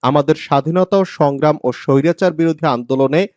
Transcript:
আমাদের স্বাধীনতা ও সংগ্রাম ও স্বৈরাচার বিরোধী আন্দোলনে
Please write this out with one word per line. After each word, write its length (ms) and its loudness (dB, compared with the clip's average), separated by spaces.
আমাদের 340 0
স্বাধীনতা 600 0
ও 80 2
সংগ্রাম 580 0
ও 80 0
স্বৈরাচার 600 0
বিরোধী 320 -2
আন্দোলনে 720 0